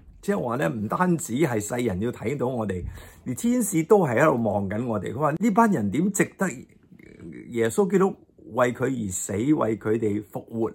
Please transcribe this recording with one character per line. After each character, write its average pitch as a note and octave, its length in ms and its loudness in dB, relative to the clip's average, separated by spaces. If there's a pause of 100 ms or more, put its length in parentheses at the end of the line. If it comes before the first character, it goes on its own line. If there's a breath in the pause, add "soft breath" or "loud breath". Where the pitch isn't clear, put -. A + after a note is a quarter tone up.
(220)
即 G3 100 -2
係 G3 100 0
話 A#2+ 140 -2
咧， D#3+ 140 -2
唔 A2 180 -4
單 F3+ 300 2
止 A2 160 -6
係 B2 260 2
世 B2 240 -4
人 G2 160 0
要 A2+ 100 0
睇 A#2+ 280 -4
到 B2 100 -2
我 B2 180 -2
哋， F#2 200 -6 (400 loud breath)
連 B2+ 100 -4
天 B3 260 2
使 F3 220 0
都 D#3 240 2
係 A#2 120 0
喺 D#3 140 4
度 A#2 100 -2
望 G2+ 260 -2
緊 G#2+ 160 -4
我 A2+ 120 -2
哋。 A2+ 140 -6
佢 C3+ 60 -8
話 D3 140 0
呢 F#3+ 200 0
班 A3+ 180 4
人 A2+ 220 0
點 F3+ 220 2
值 - 100 0 (140)
得 F#3+ 100 -2 (1000)
耶 A2+ 200 2
穌 G3 200 2
基 G3 80 4
督 F#3+ 160 4 (400)
為 B2 200 4
佢 B2 120 -2
而 A#2+ 260 -2
死， - 220 -6
為 A2+ 440 2
佢 A2 200 0
哋 G#2 280 0
復 - 200 -10
活 A2+ 300 -2